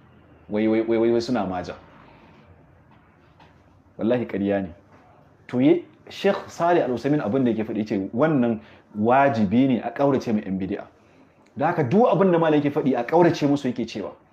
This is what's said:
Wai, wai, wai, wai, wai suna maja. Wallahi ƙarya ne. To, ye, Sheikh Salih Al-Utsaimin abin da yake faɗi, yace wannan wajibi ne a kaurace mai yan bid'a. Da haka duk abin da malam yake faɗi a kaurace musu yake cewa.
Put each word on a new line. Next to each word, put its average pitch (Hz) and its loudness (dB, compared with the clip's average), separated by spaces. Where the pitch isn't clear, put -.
Wai, 107 -2
wai, 110 2
wai, 113 0
wai, 117 2
wai 120 2
suna 117 -2
maja. 90 -8
Wallahi 117 -2
ƙarya 98 -2
ne. 92 -8
To, 123 -4
ye, 151 4
Sheikh 196 -2
Salih 170 0
Al-Utsaimin 135 -2
abin 131 -2
da 120 2
yake 110 -2
faɗi, 110 -8
yace 101 -4
wannan 120 0
wajibi 117 2
ne 123 2
a - -8
kaurace 135 0
mai 107 -2
yan 95 -4
bid'a. 95 -6
Da 147 0
haka 170 0
duk 185 4
abin 190 4
da 165 4
malam 156 4
yake 143 0
faɗi 131 0
a 120 -2
kaurace 165 2
musu 139 0
yake 117 -4
cewa. 92 -10